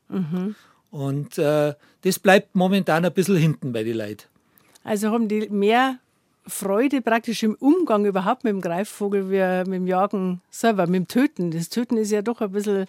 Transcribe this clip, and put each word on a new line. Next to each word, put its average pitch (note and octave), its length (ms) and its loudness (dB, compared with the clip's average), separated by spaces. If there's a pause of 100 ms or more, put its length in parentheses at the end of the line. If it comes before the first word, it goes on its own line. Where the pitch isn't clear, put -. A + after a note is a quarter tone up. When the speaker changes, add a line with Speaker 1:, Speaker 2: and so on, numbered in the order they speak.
Speaker 1:
Mhm. F#3 460 -4 (380)
Speaker 2:
Und, C#3 480 -6
äh, D3+ 340 2 (300)
das F#3 160 0
bleibt G3+ 360 4
momentan F3+ 480 2
ein F3+ 80 0
bisschen F#3+ 260 2
hinten D3 360 2
bei A2+ 100 -2
den A2+ 140 -4
Leuten. G#2+ 280 -8 (580)
Speaker 1:
Also G#3+ 260 -2
haben A3+ 180 0
die G#3+ 220 -2
mehr A#3 480 2 (480)
Freude A#3+ 560 0
praktisch A3+ 400 -2
im G#3+ 140 0
Umgang C4+ 500 2
überhaupt G3 380 0
mit A3 80 0
dem G3 100 -4
Greifvogel F#3+ 680 -4
wie F#3 360 0
mit F#3 120 -4
dem F3+ 80 -4
Jagen F#3 540 0 (100)
selber, G3+ 340 2
mit F3+ 100 2
dem F#3 120 0
Töten. A#3+ 420 0
Das E3 200 -6
Töten A#3 280 -2
ist G#3 140 -2
ja G#3 100 0
doch A3+ 180 -4
ein G#3 120 -4
bisschen G3+ 240 -2 (140)